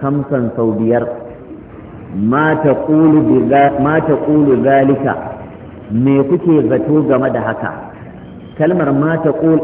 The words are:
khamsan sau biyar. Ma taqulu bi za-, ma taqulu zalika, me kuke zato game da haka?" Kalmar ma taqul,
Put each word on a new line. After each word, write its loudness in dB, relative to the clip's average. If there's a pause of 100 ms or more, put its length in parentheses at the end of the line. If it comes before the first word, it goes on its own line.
khamsan -2
sau 0
biyar. 0 (1120)
Ma 2
taqulu 4
bi 2
za-, 4
ma 2
taqulu 2
zalika, 2 (800)
me 2
kuke 2
zato 2
game 0
da -2
haka?" -6 (840)
Kalmar 0
ma 0
taqul, 2